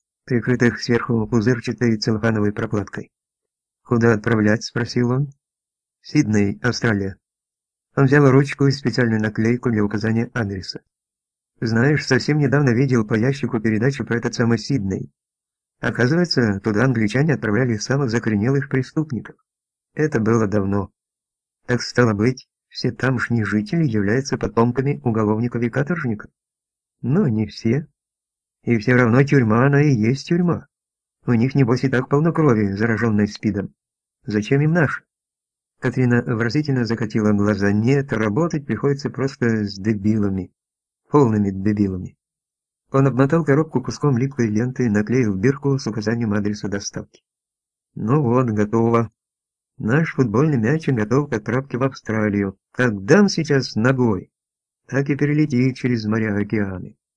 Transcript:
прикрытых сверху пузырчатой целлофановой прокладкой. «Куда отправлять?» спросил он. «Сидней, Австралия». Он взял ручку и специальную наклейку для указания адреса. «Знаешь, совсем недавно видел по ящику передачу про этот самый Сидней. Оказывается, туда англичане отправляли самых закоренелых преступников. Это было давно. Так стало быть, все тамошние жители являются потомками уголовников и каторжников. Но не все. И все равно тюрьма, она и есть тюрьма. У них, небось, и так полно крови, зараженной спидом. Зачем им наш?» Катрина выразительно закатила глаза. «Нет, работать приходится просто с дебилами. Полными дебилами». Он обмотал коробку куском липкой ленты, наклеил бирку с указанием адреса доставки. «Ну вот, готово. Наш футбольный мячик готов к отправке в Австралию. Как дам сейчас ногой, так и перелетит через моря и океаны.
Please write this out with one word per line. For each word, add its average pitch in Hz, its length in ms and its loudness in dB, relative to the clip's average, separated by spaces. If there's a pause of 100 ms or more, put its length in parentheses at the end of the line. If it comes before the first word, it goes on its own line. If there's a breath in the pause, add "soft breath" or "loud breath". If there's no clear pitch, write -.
(260)
прикрытых 120 560 0
сверху 117 460 -2
пузырчатой 117 680 0
целлофановой 107 560 0
прокладкой. 107 580 -6 (720)
«Куда 117 300 4
отправлять?» 107 500 0
спросил 120 480 -2
он. 139 180 -2 (720)
«Сидней, 104 600 0
Австралия». 104 560 -2 (800)
Он 139 80 4
взял 143 240 6
ручку 139 380 2
и 135 40 4
специальную 117 500 0
наклейку 113 500 0
для 107 120 0
указания 110 500 -2
адреса. 101 480 -6 (800)
«Знаешь, 117 460 2
совсем 135 320 2
недавно 139 320 2
видел 120 360 2
по 110 80 -4
ящику 120 460 -2
передачу 110 460 -2
про 117 120 -2
этот - 160 -4
самый 117 240 2
Сидней. 101 540 -4 (720)
Оказывается, 123 800 2
туда 113 240 2
англичане 127 480 2
отправляли 113 420 0
самых 131 340 -2
закоренелых 117 600 0
преступников. 135 680 -4 (580)
Это 151 280 0
было 110 260 2
давно. 98 460 -2 (720)
Так 120 160 -2
стало 120 320 0
быть, 117 340 -2 (220)
все - 240 -4
тамошние 120 500 -2
жители 107 420 0
являются 113 520 0
потомками 123 640 0
уголовников 113 580 -2
и 120 80 -2
каторжников. 131 640 -4 (720)
Но 151 260 2
не 107 200 0
все. 127 400 -2 (760)
И 117 140 2
все 127 180 2
равно 123 280 6
тюрьма, 123 420 4
она 143 160 4
и 147 120 4
есть 117 360 0
тюрьма. 175 380 0 (580)
У 123 80 2
них, 117 200 2
небось, 131 300 2
и 135 60 0
так 127 180 -2
полно 156 240 2
крови, 117 400 2
зараженной 107 560 0
спидом. 101 460 -6 (520)
Зачем 107 360 0
им 156 100 2
наш?» 165 320 0 (800)
Катрина 123 420 0
выразительно 127 640 -2
закатила 107 480 -2
глаза. 101 400 2
«Нет, 135 400 0
работать 135 520 -2
приходится 139 440 -4
просто 117 560 -2
с 98 120 -10
дебилами. 101 760 -2 (560)
Полными 110 420 4
дебилами». 95 640 -2 (800)
Он 135 140 4
обмотал 139 360 2
коробку 147 380 0
куском 127 380 -2
липкой 127 280 -2
ленты, 120 400 -2
наклеил 107 480 0
бирку 135 440 0
с - 80 -8
указанием 110 460 -2
адреса 104 340 -2
доставки. - 560 -10 (720)
«Ну 127 260 0
вот, 123 300 2
готово. 113 600 0 (680)
Наш 147 340 0
футбольный 135 440 0
мячик 135 360 0
готов 120 360 -2
к - 40 -4
отправке 120 460 -4
в 131 40 0
Австралию. 107 760 -4 (120)
Как 107 320 -2
дам 190 260 4
сейчас 143 460 -2
ногой, 120 560 0 (540)
так 139 240 -2
и 139 60 -2
перелетит 143 600 0
через 120 300 -2
моря 107 320 -2
и 104 60 -2
океаны. 101 520 -6 (220)